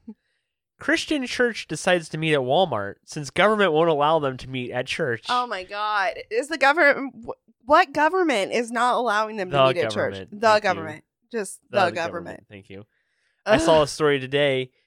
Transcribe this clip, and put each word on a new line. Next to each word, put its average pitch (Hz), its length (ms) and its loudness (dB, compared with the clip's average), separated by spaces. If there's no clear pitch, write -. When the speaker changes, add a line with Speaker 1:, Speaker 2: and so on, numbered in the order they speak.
Speaker 1:
<laughs> 214 80 -18
Speaker 2:
Christian 302 460 -4
church 240 420 -4
decides 175 420 -2
to 160 100 -8
meet 160 160 0
at 139 60 2
Walmart 127 640 0
since 147 280 -12
government 202 400 2
won't 165 180 4
allow 156 300 4
them 131 180 -4
to 123 120 -14
meet 127 220 -8
at 127 140 -4
church. 127 440 -4
Speaker 1:
Oh 247 180 -2
my 190 160 -8
God. 202 520 -4
Is 262 200 -4
the 320 100 -6
government, 277 560 4
wh-, - 420 -16
what 302 260 6
government 302 580 2
is 226 200 -2
not 247 240 0
allowing 220 420 -2
them 185 120 -6
to 143 80 -2
Speaker 2:
The 131 100 6
Speaker 1:
meet 131 100 0
at 165 140 0
church? - 40 -6
Speaker 2:
government. 95 180 -14
Speaker 1:
The 208 160 -16
Speaker 2:
Thank 214 160 4
you. 208 60 0
Speaker 1:
government. 160 340 -6
Just 214 280 -8
Speaker 2:
The, 202 80 2
Speaker 1:
the 190 60 4
Speaker 2:
the 175 80 0
Speaker 1:
government. 170 320 -6
Speaker 2:
government. - 240 -16
Thank 98 200 -20
you. 98 100 -18
Speaker 1:
Ugh. 214 80 4
Speaker 2:
I - 20 4
saw 165 240 4
a 147 60 2
story 143 320 0
today. 131 500 0